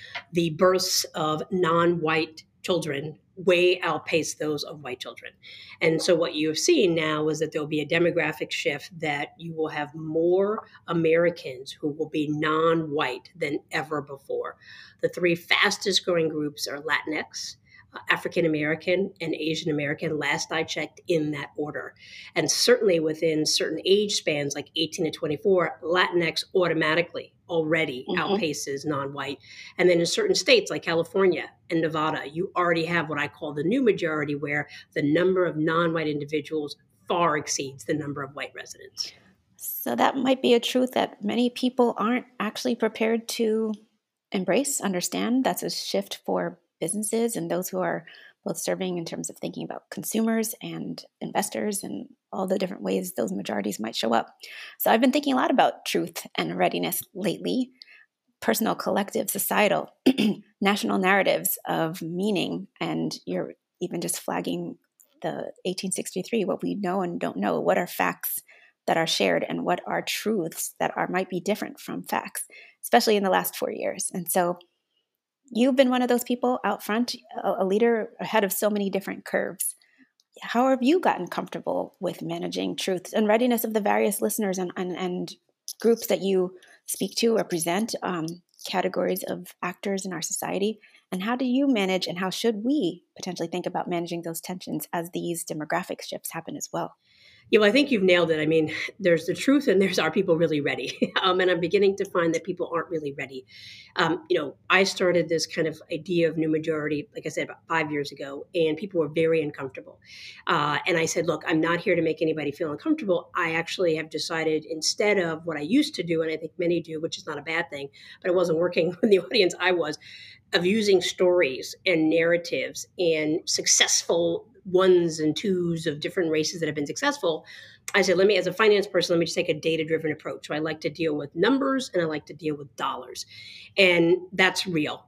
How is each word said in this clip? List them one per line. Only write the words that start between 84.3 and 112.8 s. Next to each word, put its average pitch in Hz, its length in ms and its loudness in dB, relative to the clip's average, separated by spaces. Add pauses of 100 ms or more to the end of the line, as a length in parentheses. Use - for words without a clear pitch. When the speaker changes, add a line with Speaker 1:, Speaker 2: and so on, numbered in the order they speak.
Speaker 2:
and, 175 180 -4
and, 180 200 -6
and 180 360 -4 (480)
groups 226 280 2
that 180 140 0
you 185 340 2 (300)
speak - 320 -6
to 226 180 4
or 196 80 2
present, 175 580 -2
um, 175 240 -4 (400)
categories 185 560 -2
of 180 400 -8
actors 190 420 -4
in 185 80 -8
our 165 100 -8
society? 202 580 -4 (320)
And 185 100 -6
how 233 140 -2
do 262 80 -2
you 262 240 2
manage, 190 380 2
and 175 120 -6
how 185 120 -2
should 220 340 0
we 240 400 0 (100)
potentially 170 340 -6
think 180 160 -4
about 175 240 -4
managing 170 340 -4
those 165 180 -6
tensions - 520 -8
as 175 200 -4
these 170 320 -4
demographic 165 580 -4
shifts - 300 -10
happen 165 240 -10
as - 160 -10
well? 170 240 -6 (540)
Speaker 1:
Yeah, 214 100 6
well, 208 80 6
I 208 40 6
think 277 180 4
you've 208 120 4
nailed 175 280 6
it. 156 100 2
I 151 60 0
mean, 156 260 4 (260)
there's 175 280 4
the 180 80 -2
truth 277 340 4
and 190 120 6
there's, 185 180 4
are 160 120 2
people 170 280 2
really 151 240 2
ready? 131 540 -2
<laughs> 180 60 2
Um, 185 180 4
and 185 100 4
I'm 175 100 2
beginning 196 360 4
to 202 80 -4
find 170 300 2
that 165 100 -4
people 175 300 -6
aren't 165 160 -4
really 151 220 -4
ready. 135 340 -12 (500)
Um, 170 320 2
you 175 100 2
know, 143 180 -4 (120)
I 185 160 6
started 175 440 2
this 160 180 0
kind 160 220 -2
of 156 120 -8 (120)
idea 165 360 2
of 156 80 -2
new 156 140 0
majority, 156 640 -2
like - 100 -12
I 160 40 -6
said, 151 160 -4
about - 240 -12
five 160 220 0
years 143 220 -2
ago, 139 420 -12
and 160 220 2
people 190 240 -2
were 147 80 0
very 160 320 2
uncomfortable. - 600 -8 (460)
Uh, 147 400 2
and 175 120 2
I 165 80 2
said, 165 200 -2
"Look, 156 200 -2
I'm 160 140 4
not 170 200 2
here 180 140 2
to 170 80 4
make 156 180 0
anybody 156 300 0
feel 151 220 -4
uncomfortable. 202 640 -2